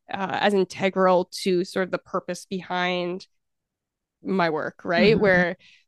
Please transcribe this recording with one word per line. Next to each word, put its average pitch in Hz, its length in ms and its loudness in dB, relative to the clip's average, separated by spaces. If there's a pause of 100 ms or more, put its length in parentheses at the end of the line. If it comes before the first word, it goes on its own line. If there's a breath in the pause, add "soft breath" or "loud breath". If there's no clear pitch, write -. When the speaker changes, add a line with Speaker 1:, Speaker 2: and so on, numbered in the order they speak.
Speaker 1:
uh, 190 320 -6
as 202 120 2
integral 185 760 2 (140)
to 180 220 2
sort 190 180 -4
of 180 80 -8
the 180 60 -2
purpose - 480 -8
behind 180 800 -4 (960)
my 185 260 0
work, 156 360 -6
right? 185 280 4
Speaker 2:
Mm-hmm. 202 80 2
Speaker 1:
Where, 180 360 4 (300 soft breath)